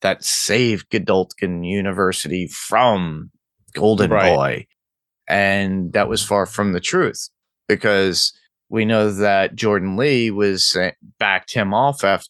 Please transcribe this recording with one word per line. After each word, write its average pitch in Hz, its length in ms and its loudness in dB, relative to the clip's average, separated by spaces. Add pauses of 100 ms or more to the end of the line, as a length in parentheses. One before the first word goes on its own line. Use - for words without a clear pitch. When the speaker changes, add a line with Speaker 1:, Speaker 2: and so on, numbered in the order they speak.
Speaker 1:
that - 220 -2
saved 113 680 -2
Godolkin 95 760 -2
University 92 800 -2
from 92 840 0 (420)
Golden 104 380 2
Speaker 2:
Right. 95 240 4
Speaker 1:
Boy. 69 320 -2 (600)
And 98 640 0
that 98 160 2
was 110 140 -2
far 101 220 0
from 101 280 -2
the 87 60 -2
truth, - 500 -2 (400)
because 98 640 2 (380)
we 110 160 0
know 107 260 2
that 98 440 2
Jordan 98 420 0
Lee 123 340 2
was, 98 440 0
uh, 90 160 0 (280)
backed 98 340 -2
him 101 200 -2
off 139 300 0
af-, 98 260 0